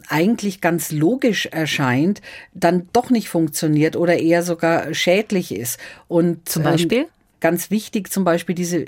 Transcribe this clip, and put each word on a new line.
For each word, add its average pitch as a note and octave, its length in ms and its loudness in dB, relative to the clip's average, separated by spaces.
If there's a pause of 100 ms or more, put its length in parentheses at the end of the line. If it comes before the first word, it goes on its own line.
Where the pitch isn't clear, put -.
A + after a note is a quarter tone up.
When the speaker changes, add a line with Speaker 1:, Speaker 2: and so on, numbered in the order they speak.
Speaker 1:
eigentlich G3 520 0
ganz E3 320 0
logisch F#3 540 0
erscheint, D3+ 760 0 (300)
dann F3+ 400 0
doch A#3+ 180 2
nicht A3+ 180 0
funktioniert D#3 680 0
oder E3+ 220 2
eher E3+ 260 2
sogar E3 500 -2
schädlich F#3 580 0
ist. A2 280 -6 (260)
Und, E3+ 420 0
Speaker 2:
Zum D#3+ 140 -2
Speaker 1:
ähm, D3+ 80 2
Speaker 2:
Beispiel? F3 360 2 (380)
Speaker 1:
Ganz E3+ 260 0
wichtig G#3 400 -4
zum G3 140 -2
Beispiel F3 300 0
diese, E3+ 340 -4